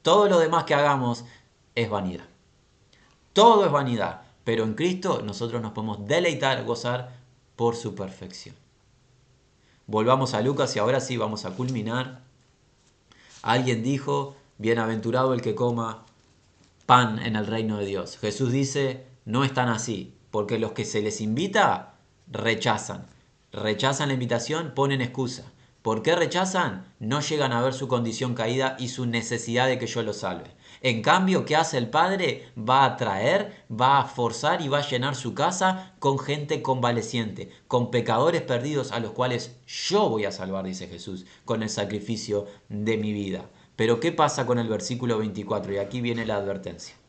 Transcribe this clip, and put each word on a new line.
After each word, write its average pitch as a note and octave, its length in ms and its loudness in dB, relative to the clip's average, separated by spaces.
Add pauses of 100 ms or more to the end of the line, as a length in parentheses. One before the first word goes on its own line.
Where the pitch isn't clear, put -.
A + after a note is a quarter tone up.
Todo G3 280 6
lo F3+ 100 6
demás D#3+ 260 2
que D3+ 100 2
hagamos B2+ 500 2 (480)
es A2+ 160 0
vanidad. F#2+ 360 -4 (1080)
Todo G#3 320 10
es D3+ 60 4
vanidad, A#2+ 500 0 (220)
pero A#2 200 2
en A2 120 -2
Cristo F3+ 480 0
nosotros A#2 380 -6
nos A2 120 -8
podemos G#2 340 -6
deleitar, C#3 560 2
gozar B2 640 -4 (320)
por A#2 180 2
su G#2 200 -8
perfección. F#2+ 600 -12 (1300)
Volvamos A#2+ 460 4
a G#2 80 2
Lucas C3 340 0
y G#2+ 40 0
ahora B2 200 2
sí B2+ 180 -4
vamos G#2+ 280 -4
a F#2 60 -6
culminar. B2 720 -4 (1160)
Alguien A#2+ 420 0
dijo, C#3 520 -2 (220)
"Bienaventurado A2+ 760 0
el A#2 80 -2
que A2 140 -2
coma A#2 500 -4 (800)
pan A#2+ 340 6
en A2 160 -2
el G#2 100 0
reino A2 320 -2
de G2+ 80 -2
Dios". G2 320 -6
Jesús A#2 340 0
dice, C3+ 540 0 (200)
"No A#2+ 180 0
están C3 260 0
así, G#2+ 460 -4 (160)
porque A2 280 0
los A2 120 0
que - 140 -4
se G#2+ 160 -2
les G#2 200 -2
invita, C#3+ 760 0 (340)
rechazan". G#2+ 760 -2 (480)
Rechazan C3+ 560 0
la C3+ 60 0
invitación, B2+ 600 -2
ponen C#3 240 2
excusa. B2 440 -4 (380)
¿Por A2 200 0
qué E3 140 4
rechazan? F3 840 0
No B2+ 220 -2
llegan D3 320 0
a A#2 80 2
ver B2+ 120 2
su C3 140 -6
condición A#2+ 460 0
caída B2+ 460 0
y B2 100 -4
su B2+ 160 -6
necesidad A#2 640 0
de B2+ 100 2
que A#2 100 -4
yo A#2+ 140 -4
los G#2+ 160 -4
salve. F2+ 340 -6 (300)
En A2+ 220 0
cambio, F#3 420 4
¿qué D3 100 0
hace D#3 220 2
el A#2 120 -2
Padre? F3+ 680 0
Va B2+ 260 6
a C3 140 2
traer, B2 760 0
va B2+ 280 4
a B2+ 60 2
forzar B2 560 -2
y D3 60 -4
va C#3 120 0
a C#3+ 80 -4
llenar C3 280 -2
su G#2+ 200 -8
casa F#3 640 0
con C#3 200 2
gente D3 440 -4
convaleciente, A#2 880 -2 (160)
con B2 240 0
pecadores B2+ 500 2
perdidos C3 500 -2
a A2+ 80 -4
los A2 120 -6
cuales B2 460 -4 (100)
yo G3 420 0
voy G#2+ 160 0
a F#2+ 60 -2
salvar, F#2+ 340 -6
dice F#2 220 -8
Jesús, F#2 380 -12 (200)
con A2 180 -2
el G#2+ 60 -4
sacrificio G#2 760 -4 (200)
de G#2+ 300 -2
mi G#2+ 160 -2
vida. F#2+ 320 -4 (300)
Pero A#2 240 2
¿qué E3 120 0
pasa D3 340 0
con A#2+ 120 2
el A2+ 100 0
versículo A2+ 520 -2
veinticuatro? G2+ 520 -4
Y G2 60 -2
aquí A2 240 -4
viene A#2 240 -2
la G#2+ 120 -2
advertencia. F#2+ 580 -8 (140)